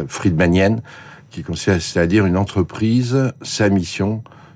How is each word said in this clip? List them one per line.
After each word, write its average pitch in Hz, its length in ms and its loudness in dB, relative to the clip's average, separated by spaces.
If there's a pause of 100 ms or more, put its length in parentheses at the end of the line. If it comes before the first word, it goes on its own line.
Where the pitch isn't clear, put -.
friedmanienne, 92 760 2 (500)
qui - 100 -12
consiste, 87 380 -2
c'est-à-dire 92 480 2
une 90 100 2
entreprise, 120 1040 0
sa - 280 0
mission, 98 540 -2 (320)